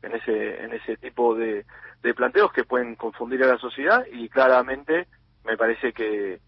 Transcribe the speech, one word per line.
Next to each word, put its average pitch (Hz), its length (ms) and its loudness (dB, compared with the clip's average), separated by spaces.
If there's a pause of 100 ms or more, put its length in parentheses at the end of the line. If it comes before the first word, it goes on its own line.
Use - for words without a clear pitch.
en 107 120 -12
ese, 107 500 -4
en 113 100 -12
ese 113 240 -8
tipo 120 380 0
de, 110 300 -4 (360)
de 120 120 -2
planteos 127 380 2
que - 140 0
pueden 120 300 -2
confundir 120 480 -4
a 131 40 6
la 123 100 4
sociedad, 165 540 0
y 117 180 -10
claramente 131 800 2 (380)
me 113 100 -2
parece 113 380 0
que 104 540 -4